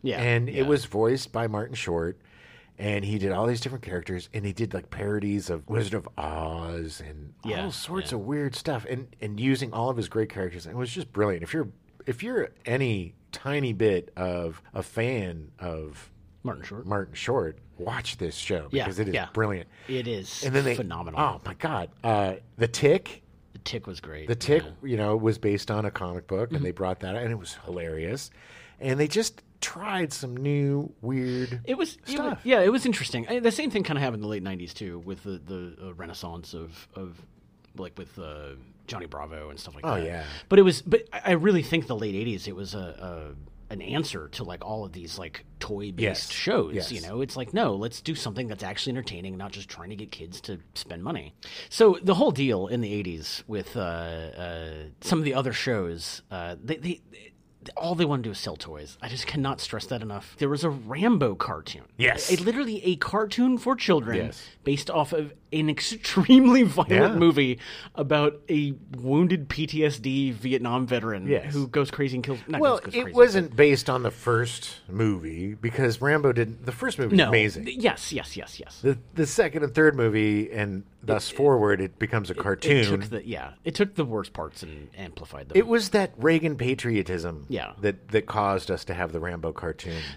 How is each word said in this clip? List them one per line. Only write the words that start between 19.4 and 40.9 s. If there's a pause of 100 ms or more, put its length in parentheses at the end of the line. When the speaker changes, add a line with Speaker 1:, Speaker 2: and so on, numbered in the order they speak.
Speaker 1:
It
is
Speaker 2:
And
then
they,
Speaker 1:
phenomenal.
Speaker 2:
oh,
my
God. (140)
Uh, (220)
The
Tick. (300)
Speaker 1:
The
Tick
was
great.
Speaker 2:
The
Tick,
Speaker 1:
Yeah.
Speaker 2:
you
know,
was
based
on
a
comic
book,
and
Speaker 1:
Mm-hmm.
Speaker 2:
they
brought
that
out,
and
it
was (100)
hilarious. (500)
And
they
just (180)
tried
some
new
weird
Speaker 1:
It
was, (120)
it
wa-, (140)
Speaker 2:
stuff.
Speaker 1:
yeah,
it
was
interesting.
I,
the
same
thing
kinda
happened
in
the
late
nineties
too,
with
the,
the, (120)
uh,
renaissance
of,
of, (560)
like,
with,
uh, (360)
Johnny
Bravo
and
stuff
like
Speaker 2:
Oh,
Speaker 1:
that.
Speaker 2:
yeah. (240)
Speaker 1:
But
it
was,
but